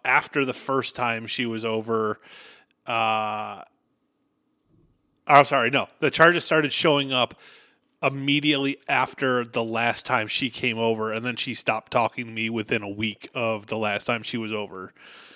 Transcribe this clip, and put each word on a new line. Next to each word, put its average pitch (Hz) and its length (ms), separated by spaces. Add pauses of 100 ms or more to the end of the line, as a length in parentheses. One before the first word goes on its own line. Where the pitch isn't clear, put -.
after 139 400
the 127 80
first 135 420
time 117 320
she 120 200
was 113 180
over. 110 560 (680)
Uh, 107 760 (1600)
I'm 143 200
sorry, 127 240
no. 131 180 (120)
The 151 100
charges 165 340
started 151 280
showing 143 400
up 127 280 (640)
immediately 139 760 (100)
after 131 560
the 117 180
last 113 420
time 117 220
she 127 240
came 117 260
over, 113 360
and 113 120
then 123 120
she 123 180
stopped - 380
talking 117 340
to 113 60
me 113 180
within 113 320
a 101 60
week 104 440
of 113 360
the 110 100
last 104 260
time 117 200
she - 120
was 110 160
over. 98 400 (440)